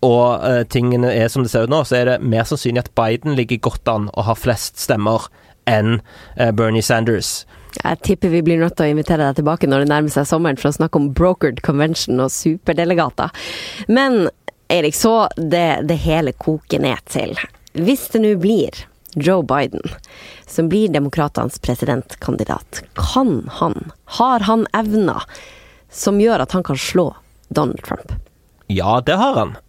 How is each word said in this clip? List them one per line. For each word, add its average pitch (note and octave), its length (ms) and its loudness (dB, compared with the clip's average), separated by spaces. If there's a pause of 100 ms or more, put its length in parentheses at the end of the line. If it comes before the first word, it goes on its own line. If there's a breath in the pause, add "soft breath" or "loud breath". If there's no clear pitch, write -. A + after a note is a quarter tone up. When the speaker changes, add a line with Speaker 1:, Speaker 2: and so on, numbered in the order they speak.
Speaker 1:
og, A#2+ 420 4
eh, A#2+ 220 2
tingene B2 480 0
er A2+ 160 2
som C3 140 -2
det A#2 80 -4
ser A#2 160 2
ut - 20 -4
nå, D3 160 2
så B2 140 2
er B2 100 2
det B2 160 0
mer A2+ 240 0
sannsynlig C3 320 -2
at - 160 -8
Biden A#2+ 400 0
ligger A#2+ 320 -2
godt - 220 -4
an G#2 240 -2
og G#2+ 100 -2
har A2+ 140 0
flest - 420 -4
stemmer A2 460 0 (400 soft breath)
enn, A2 340 2 (360 loud breath)
eh, A#2 140 2
Bernie A2 300 2
Sanders. A2+ 640 0 (380 loud breath)
Speaker 2:
Jeg - 200 -2
tipper F#3+ 260 0
vi E3 120 2
blir E3 180 2
nødt E3+ 160 0
til D#3 140 2
å - 20 2
invitere D3+ 320 2
deg C#3 160 0
tilbake D#3 280 0
når C#3 180 4
det D3 40 0
nærmer D3 220 2
seg C#3+ 160 0
sommeren D#3+ 320 0
for - 100 2
å D3 60 -2
snakke D#3+ 240 0
om C#3+ 160 0
brokered E3 460 2
convention D3 580 0
og C3 100 2
superdelegater. E3 1000 0 (560 loud breath)
Men A#3+ 400 2 (420)
Erik, D#3 260 2
så A3 420 4
det, D#3+ 500 0
det D#3+ 160 0
hele D#3 300 0
koker D#3 460 -4
ned C3+ 260 0
til. - 300 -6 (380)
Hvis G#3+ 380 0
det A3+ 100 2
nå G#3+ 180 4
blir F#3+ 320 2 (440)
Joe E3 280 2
Biden C3+ 400 -2 (640 loud breath)
som E3 200 0
blir G3+ 240 2
demokratenes C#3+ 720 -2
presidentkandidat, - 1200 -4 (120)
kan A#3 540 0 (100)
han, E3 320 -4 (280)
har B3 280 4
han A3+ 280 2
evner G#3+ 480 0 (680 loud breath)
som G3+ 300 0
gjør G#3+ 240 4
at - 80 -6
han F#3 120 0
kan C3+ 160 -2
slå - 340 0 (380)
Donald - 320 -2
Trump? - 280 -8 (560)
Speaker 1:
Ja, G2 320 2
det C#3+ 200 0
har C4+ 160 2
han. G#2+ 220 -2 (120)